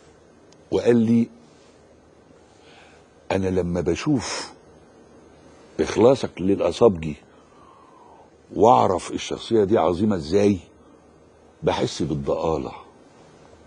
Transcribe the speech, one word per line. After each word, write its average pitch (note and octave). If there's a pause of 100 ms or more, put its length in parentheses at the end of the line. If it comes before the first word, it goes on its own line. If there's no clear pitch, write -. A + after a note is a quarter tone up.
(720)
وقال G#2+
لي، A#2 (2000)
"أنا F#2+
لما F2+
بشوف - (1300)
إخلاصك A2 (100)
للأصابجي F2 (1400)
وأعرف G#2+
الشخصية -
دي G#2
عظيمة F2+
إزاي، F#2+ (1040)
بحس F#2+
بالضآلة." D2 (960)